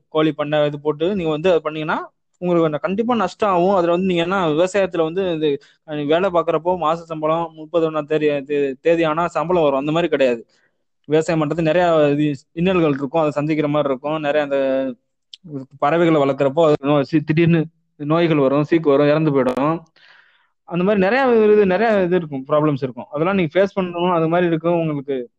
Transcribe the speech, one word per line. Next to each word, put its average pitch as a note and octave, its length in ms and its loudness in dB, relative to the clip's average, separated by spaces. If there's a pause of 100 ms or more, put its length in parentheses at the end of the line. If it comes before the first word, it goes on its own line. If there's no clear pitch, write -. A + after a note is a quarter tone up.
கோழி D#3 240 0
பண்ணை D3 340 -2
இது D3 140 -4
போட்டு D3+ 360 -2
நீங்க E3 160 -2
வந்து D#3 180 0
அதை E3 100 4
பண்ணீங்கன்னா D#3 520 -6 (260)
உங்களுக்கு F3 280 0
அந்த D3+ 120 -2
கண்டிப்பா A3 380 -2
நஷ்டம் G3+ 340 -2
ஆகும். F#3 260 2
அதுல E3+ 160 2
வந்து F#3 160 0
நீங்க F3 140 0
என்ன, F3+ 260 -2
விவசாயத்துல F3+ 560 0
வந்து F3 320 -4
இது, D3+ 220 -2 (300)
அஹ், D3+ 180 -6
வேலை E3+ 240 0
பாக்குறப்போ E3 480 0
மாச D#3 160 0
சம்பளம் D#3+ 600 -4
முப்பது D#3+ 380 -2
ஒண்ணாம் D3+ 140 -4
தேதி, D3+ 220 0
தே-, C#3+ 540 -2
தேதி E3 220 2
ஆனா D#3+ 240 0
சம்பளம் E3 360 0
வரும், C#3 160 2
அந்த D3+ 120 -4
மாதிரி E3 200 0
கிடையாது. B2+ 340 0 (600)
விவசாயம் D#3+ 360 0
பண்றது D#3 200 -4
நிறைய D#3+ 480 2
இது D3 260 -2 (200)
இன்னல்கள் E3+ 400 2
இருக்கும், C#3 260 -4
அதை D3+ 100 0
சந்திக்கிற D3+ 360 -2
மாதிரி D3 220 0
இருக்கும். C#3+ 300 -4
நிறைய D3 240 0
அந்த C#3 140 -2 (1200)
பறவைகளை D#3+ 420 2
வளர்க்குறப்போ C#3 420 0
அது D3+ 180 4
நோ-, C#3+ 200 2
சி-, D3+ 220 0
திடீர்னு E3 420 2 (340)
நோய்கள் D#3+ 380 0
வரும், C#3 320 2
சீக்கு D#3+ 200 2
வரும், C#3+ 180 4
இறந்து D3+ 240 2
போயிடும். C3+ 480 0 (880)
அந்த F3+ 140 -2
மாதிரி G#3 200 2
நிறைய A#3+ 400 2
இது, G#3+ 220 6
நிறைய G3 380 2
இது F3 120 0
இருக்கும், D3 320 -4
ப்ராப்ளம்ஸ் D3+ 360 0
இருக்கும். B2 280 -8
அதெல்லாம் D#3+ 240 -2
நீங்க F3 160 -2
ஃபேஸ் G3 280 0
பண்ணணும். F3 320 -2
அது E3 160 2
மாதிரி F3 200 2
இருக்கும், E3 260 0
உங்களுக்கு C#3+ 640 -4